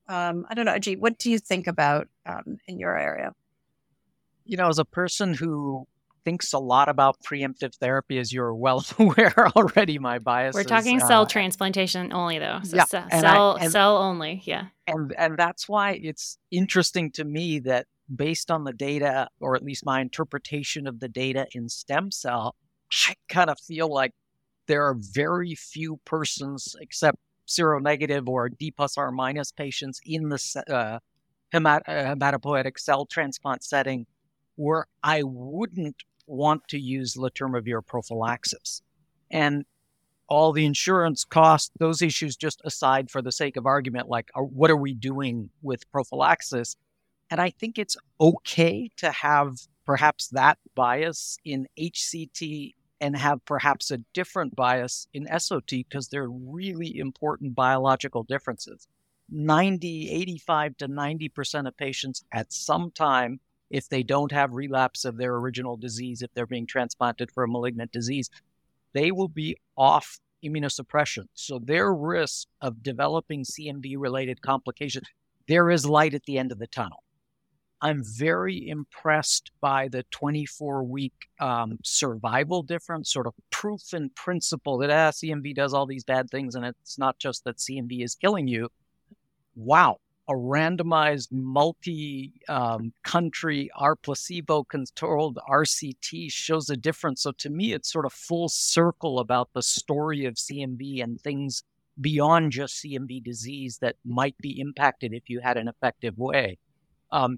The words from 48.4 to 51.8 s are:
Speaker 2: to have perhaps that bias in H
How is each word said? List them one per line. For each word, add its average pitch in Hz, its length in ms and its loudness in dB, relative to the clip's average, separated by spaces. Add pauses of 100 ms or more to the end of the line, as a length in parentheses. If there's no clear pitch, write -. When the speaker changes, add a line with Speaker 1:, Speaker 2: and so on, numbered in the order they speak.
Speaker 2:
to 160 140 0
have 143 440 2 (300)
perhaps 143 440 2
that 135 280 4 (160)
bias 135 720 0
in 135 320 -6
H 160 280 -6